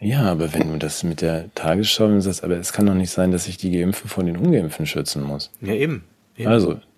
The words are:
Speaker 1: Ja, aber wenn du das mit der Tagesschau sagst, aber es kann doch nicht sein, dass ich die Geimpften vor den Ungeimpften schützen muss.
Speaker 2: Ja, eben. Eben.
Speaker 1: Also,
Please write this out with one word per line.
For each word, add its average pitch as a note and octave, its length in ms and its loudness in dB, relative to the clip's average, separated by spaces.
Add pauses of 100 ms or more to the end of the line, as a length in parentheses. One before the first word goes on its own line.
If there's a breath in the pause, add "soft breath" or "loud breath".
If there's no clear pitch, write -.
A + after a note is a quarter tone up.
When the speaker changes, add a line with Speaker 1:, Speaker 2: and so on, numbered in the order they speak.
Speaker 1:
Ja, B2+ 220 2
aber E2 320 2
wenn D#2 180 0
du D#2 60 -2
das D2+ 240 -4
mit E2 180 -2
der E2 340 -2
Tagesschau G#2 680 2
sagst, F#2 220 -2
aber E2+ 140 0
es E2+ 160 -6
kann G#2 140 4
doch G2 80 4
nicht F#2 160 0
sein, F#2 200 2
dass F2+ 160 0
ich F#2 120 -10
die F#2+ 140 -4
Geimpften F2+ 360 -2
vor F#2+ 160 -2
den E2+ 140 -2
Ungeimpften F#2+ 480 2
schützen D2+ 360 -4
muss. C#2+ 280 -8 (100)
Speaker 2:
Ja, G2+ 140 -4
eben. C3 300 -2 (340)
Eben. A2+ 120 -2
Speaker 1:
Also, F2+ 300 4 (160)